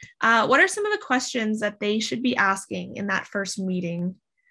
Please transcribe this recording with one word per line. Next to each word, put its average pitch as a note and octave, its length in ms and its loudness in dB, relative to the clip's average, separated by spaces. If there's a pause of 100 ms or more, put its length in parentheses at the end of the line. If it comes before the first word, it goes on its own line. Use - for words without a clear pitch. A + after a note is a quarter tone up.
(220)
uh, A3+ 260 4
what C4+ 120 6
are F#4 80 6
some G#4 180 -4
of G#4 80 0
the G#4 120 -4
questions A#3 540 0
that G#3 200 -4
they G#3+ 200 0
should A#3 240 -2
be B3 120 2
asking G3 600 0
in G3+ 120 -6
that F#3+ 200 -2
first G3 320 -6
meeting F3+ 560 -4 (360)